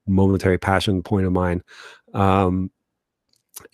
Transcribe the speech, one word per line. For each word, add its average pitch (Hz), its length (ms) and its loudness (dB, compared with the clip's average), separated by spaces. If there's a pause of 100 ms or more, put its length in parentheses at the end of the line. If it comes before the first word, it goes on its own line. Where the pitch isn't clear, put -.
(100)
momentary 95 480 2
passion 95 440 0
point 95 240 -2
of 90 60 0
mine. 90 300 -2 (520)
Um, 95 560 0 (1040)